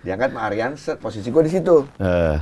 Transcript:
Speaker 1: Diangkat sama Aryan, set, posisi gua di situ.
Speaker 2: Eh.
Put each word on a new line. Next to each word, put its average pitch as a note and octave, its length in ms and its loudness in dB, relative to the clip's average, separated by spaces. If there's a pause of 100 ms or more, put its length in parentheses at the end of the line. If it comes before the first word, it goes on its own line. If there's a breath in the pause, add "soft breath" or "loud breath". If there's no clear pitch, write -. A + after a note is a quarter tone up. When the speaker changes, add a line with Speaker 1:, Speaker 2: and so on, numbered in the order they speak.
Speaker 1:
Diangkat G#2+ 260 -2
sama A#2 160 -8
Aryan, A2 300 -2
set, D3 240 -8
posisi A2 320 -8
gua D3+ 100 4
di D#3 100 2
situ. E3 460 2
Speaker 2:
Eh. F2 460 2